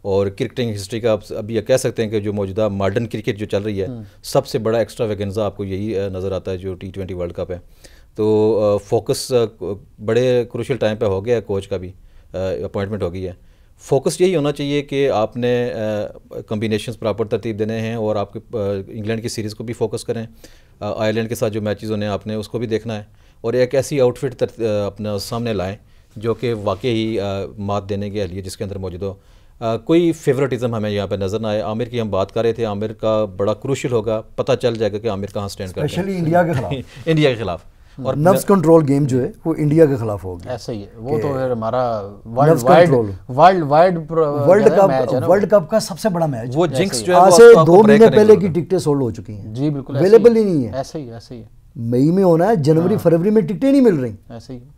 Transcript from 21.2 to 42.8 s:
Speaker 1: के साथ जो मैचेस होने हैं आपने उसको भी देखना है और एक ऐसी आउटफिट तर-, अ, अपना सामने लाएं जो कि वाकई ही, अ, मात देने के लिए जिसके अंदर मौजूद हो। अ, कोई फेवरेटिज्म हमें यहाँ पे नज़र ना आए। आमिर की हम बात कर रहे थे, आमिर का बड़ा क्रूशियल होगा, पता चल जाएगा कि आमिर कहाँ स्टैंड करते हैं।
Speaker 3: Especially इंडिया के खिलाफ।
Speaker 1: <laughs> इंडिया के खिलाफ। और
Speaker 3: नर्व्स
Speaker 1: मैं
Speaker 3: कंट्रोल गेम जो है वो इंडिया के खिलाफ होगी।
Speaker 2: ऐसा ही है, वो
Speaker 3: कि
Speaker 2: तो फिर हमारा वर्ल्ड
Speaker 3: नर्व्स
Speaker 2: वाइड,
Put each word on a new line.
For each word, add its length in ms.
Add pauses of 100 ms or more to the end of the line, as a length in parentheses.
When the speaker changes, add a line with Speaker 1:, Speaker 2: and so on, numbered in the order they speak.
Speaker 1:
के 60
साथ 160
जो 100
मैचेस 300
होने 160
हैं 60
आपने 240
उसको 220
भी 80
देखना 280
है 120 (380)
और 120
एक 180
ऐसी 240
आउटफिट 360
तर-, 280
अ, 240
अपना 320
सामने 340
लाएं 260 (400)
जो 160
कि 180
वाकई 360
ही, 300
अ, 400
मात 240
देने 280
के 160
लिए 160
जिसके 220
अंदर 140
मौजूद 240
हो। 80
अ, 680
कोई 360
फेवरेटिज्म 640
हमें 160
यहाँ 180
पे 80
नज़र 240
ना 80
आए। 120
आमिर 280
की 100
हम 120
बात 200
कर 120
रहे 100
थे, 120
आमिर 280
का 340
बड़ा 260
क्रूशियल 420
होगा, 300 (140)
पता 160
चल 220
जाएगा 220
कि 100
आमिर 260
कहाँ 140
स्टैंड 220
करते 100
हैं। 80
Speaker 3:
Especially 300
इंडिया 240
के 120
खिलाफ। 180
Speaker 1:
<laughs> 360
इंडिया 220
के 60
खिलाफ। 280 (420)
और 100
Speaker 3:
नर्व्स 340
Speaker 1:
मैं 60
Speaker 3:
कंट्रोल 280
गेम 220
जो 140
है 120 (140)
वो 80
इंडिया 320
के 100
खिलाफ 280
होगी। 240
Speaker 2:
ऐसा 240
ही 100
है, 140
वो 200
Speaker 3:
कि 60
Speaker 2:
तो 60
फिर 220
हमारा 500 (260)
वर्ल्ड 240
Speaker 3:
नर्व्स 140
Speaker 2:
वाइड, 220